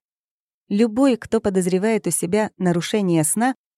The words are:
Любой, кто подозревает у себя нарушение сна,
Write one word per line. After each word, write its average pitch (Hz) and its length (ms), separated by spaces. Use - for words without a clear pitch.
Любой, 226 500
кто - 240
подозревает 190 640
у 170 40
себя 202 460
нарушение 175 680
сна, 240 300